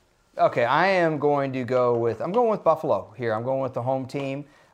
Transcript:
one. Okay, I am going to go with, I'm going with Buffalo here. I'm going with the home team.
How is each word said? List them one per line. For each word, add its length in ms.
one. 120
Okay, 180
I 240
am 320
going 320
to 100
go 340
with, 240
I'm 120
going 180
with 140
Buffalo 520
here. 160
I'm 120
going 160
with 120
the 100
home 240
team. 380